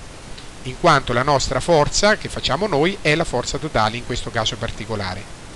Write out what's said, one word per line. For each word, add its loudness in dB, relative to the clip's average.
in -8
quanto 4
la 2
nostra 2
forza 4
che -8
facciamo -2
noi 2
è 4
la 0
forza -2
totale 0
in -8
questo -6
caso -2
particolare. -6